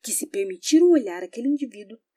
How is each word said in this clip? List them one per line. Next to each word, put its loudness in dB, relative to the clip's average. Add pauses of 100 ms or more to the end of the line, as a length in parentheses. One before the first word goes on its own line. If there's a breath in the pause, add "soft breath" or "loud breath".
Que -12
se -6
permitiram 2
olhar 2
aquele -8
indivíduo -6 (180)